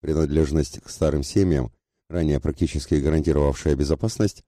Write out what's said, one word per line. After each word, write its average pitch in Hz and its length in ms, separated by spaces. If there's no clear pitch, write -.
Принадлежность 76 800
к - 80
старым 73 340
семьям, 78 480
ранее 78 320
практически 78 540
гарантировавшая 73 800
безопасность 78 720